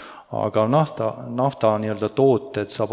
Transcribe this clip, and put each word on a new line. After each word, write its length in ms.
Aga 300
nafta, 380
nafta 380
nii-öelda 320
tooted 560
saab 220